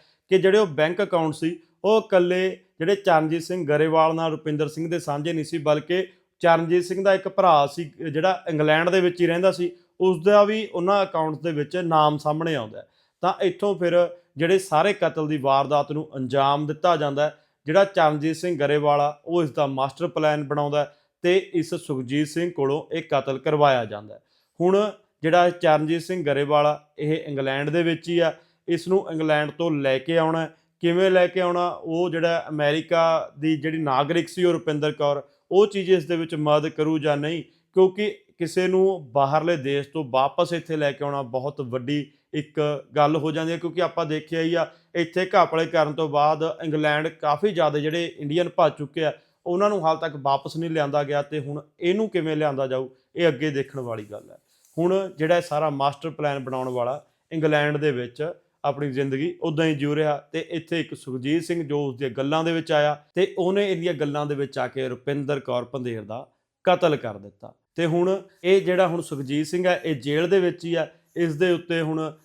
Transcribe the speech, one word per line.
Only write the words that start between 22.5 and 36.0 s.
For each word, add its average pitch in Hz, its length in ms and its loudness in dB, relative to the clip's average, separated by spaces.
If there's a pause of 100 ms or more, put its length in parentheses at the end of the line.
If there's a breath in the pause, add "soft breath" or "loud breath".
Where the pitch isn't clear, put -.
ਕੋਲੋਂ 143 440 -2
ਇਹ 165 60 -6
ਕਤਲ 135 360 -2
ਕਰਵਾਇਆ 143 460 2
ਜਾਂਦਾ 104 300 -12
ਹੈ। - 80 -20 (380)
ਹੁਣ 196 320 2 (300)
ਜਿਹੜਾ 175 280 4
ਚਰਨਜੀਤ 160 520 2
ਸਿੰਘ 180 220 -6
ਗਰੇਵਾਲ 143 420 2
ਆ, 147 220 -2 (100)
ਇਹ 151 180 -2 (100)
ਇੰਗਲੈਂਡ 139 440 -4
ਦੇ 170 120 0
ਵਿੱਚ 165 260 -2
ਹੀ 170 100 2
ਆ, 165 140 4 (360 soft breath)
ਇਸ 170 200 -4
ਨੂੰ 185 240 0
ਇੰਗਲੈਂਡ 156 380 0
ਤੋਂ 170 200 -2
ਲੈ 139 280 0
ਕੇ 165 200 0
ਆਉਣਾ, 160 280 0 (340 soft breath)
ਕਿਵੇਂ 175 300 4
ਲੈ 185 160 6
ਕੇ 180 140 -2
ਆਉਣਾ, 175 280 0
ਉਹ 165 420 -4
ਜਿਹੜਾ 165 380 0
ਅਮਰੀਕਾ 160 880 2
ਦੀ 156 180 0
ਜਿਹੜੀ 156 220 -4
ਨਾਗਰਿਕ 151 500 0
ਸੀ 180 160 -4
ਉਹ 175 80 4
ਰੁਪਿੰਦਰ 151 400 -2
ਕੌਰ, 143 300 0 (280 soft breath)
ਉਹ 202 160 6
ਚੀਜ਼ 196 240 -2
ਇਸ 175 140 4